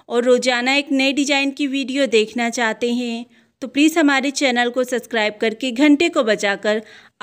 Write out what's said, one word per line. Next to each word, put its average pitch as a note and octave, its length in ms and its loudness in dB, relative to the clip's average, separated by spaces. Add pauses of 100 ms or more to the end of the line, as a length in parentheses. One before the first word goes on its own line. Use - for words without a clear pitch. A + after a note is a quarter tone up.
और A#3+ 140 0
रोज़ाना B3 520 2
एक C#4+ 160 -2
नए C4+ 220 2
डिजाइन C#4 380 0
की C#4+ 160 -4
वीडियो C4+ 400 -2
देखना A3 420 0
चाहते A#3 440 -2
हैं A#3+ 320 -6 (360)
तो C4+ 60 -10
प्लीज़ C4+ 320 2
हमारे C#4+ 340 2
चैनल A#3+ 360 0
को B3+ 160 -2
सब्सक्राइब A3+ 560 -4
करके A3+ 300 -2
घंटे C#4+ 380 4
को E4 140 0
बजाकर G#3+ 580 0 (420)